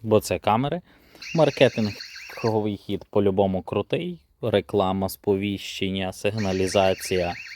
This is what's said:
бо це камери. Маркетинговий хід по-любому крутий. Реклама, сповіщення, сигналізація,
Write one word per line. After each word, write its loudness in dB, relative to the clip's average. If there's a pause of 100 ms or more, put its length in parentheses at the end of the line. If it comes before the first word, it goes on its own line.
бо 4
це -4
камери. 0 (540)
Маркетинговий 0
хід -8
по-любому 2
крутий. -4 (220)
Реклама, 0
сповіщення, -4
сигналізація, 0 (220)